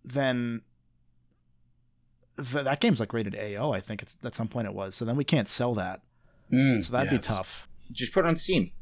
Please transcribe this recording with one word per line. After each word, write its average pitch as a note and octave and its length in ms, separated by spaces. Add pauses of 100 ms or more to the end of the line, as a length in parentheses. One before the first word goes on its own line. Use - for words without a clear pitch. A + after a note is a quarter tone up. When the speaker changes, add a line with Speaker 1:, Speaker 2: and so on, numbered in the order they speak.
Speaker 1:
then B2 580 (1800)
th-, C#3 280
that C#3 140
game's, G#3 200
like, A2 140
rated G#2+ 220
A G#2 220
O, C3+ 140
I F#2+ 80
think G#2 220
it's, - 220
at A#2+ 120
some A2+ 120
point A2 200
it G2 60
was. G2 220
So - 100
then A#2 100
we C#3+ 80
can't C#3 240
sell B2 280
that. F#2 260 (500)
Speaker 2:
Mm, B2+ 320
Speaker 1:
So A#2+ 100
that'd C3+ 180
Speaker 2:
yes. B2+ 100
Speaker 1:
be - 60
tough. - 400 (240)
Speaker 3:
Just B2 220
put F3+ 120
it - 20
on E3 100
Steam. F#3+ 340 (100)